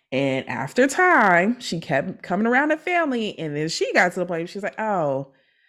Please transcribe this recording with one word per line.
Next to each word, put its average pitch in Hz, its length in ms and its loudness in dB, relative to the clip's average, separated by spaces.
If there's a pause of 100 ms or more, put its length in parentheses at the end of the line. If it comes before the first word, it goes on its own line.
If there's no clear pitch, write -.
(120)
And 135 360 -2
after 139 400 0
time, 240 720 4
she 170 200 -6
kept 160 420 -4
coming 202 240 -2
around 269 240 2
the 311 80 0
family, 285 600 -2
and 151 180 -6
then 151 120 -2
she 494 260 -4
got 185 200 4
to 185 60 -4
the 175 60 -2
point 170 160 -4
where 175 60 -8
she's 196 160 -12
like, - 160 -8
"Oh, 151 520 -2 (360)